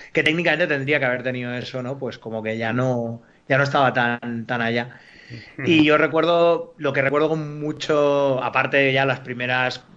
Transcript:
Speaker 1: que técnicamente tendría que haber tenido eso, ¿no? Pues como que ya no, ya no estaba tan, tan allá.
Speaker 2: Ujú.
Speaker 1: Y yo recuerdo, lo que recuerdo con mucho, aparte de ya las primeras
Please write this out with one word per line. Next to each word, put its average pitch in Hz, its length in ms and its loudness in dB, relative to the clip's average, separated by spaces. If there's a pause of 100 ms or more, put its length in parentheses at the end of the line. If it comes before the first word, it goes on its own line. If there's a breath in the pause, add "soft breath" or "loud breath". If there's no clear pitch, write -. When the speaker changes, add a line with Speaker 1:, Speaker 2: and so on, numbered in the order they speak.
(120)
Speaker 1:
que 156 100 2
técnicamente 160 440 0
tendría 143 320 0
que 135 80 0
haber 123 160 -2
tenido 123 320 -6
eso, 123 280 -8
¿no? 135 160 -8
Pues 123 200 -8
como 110 240 -8
que 110 160 -4
ya 113 160 -2
no, 120 480 -2 (260 soft breath)
ya 139 80 2
no 139 80 2
estaba 135 300 2
tan, 120 520 -2
tan 120 140 -4
allá. 120 400 -4 (560 loud breath)
Speaker 2:
Ujú. 143 100 -10
Speaker 1:
Y 160 160 6
yo 151 140 6
recuerdo, 165 800 2
lo 143 160 -2
que 139 80 0
recuerdo 147 300 2
con 151 280 -6
mucho, 143 840 0
aparte 131 320 0
de 135 160 4
ya 135 140 2
las 131 140 -2
primeras 127 600 -4 (140)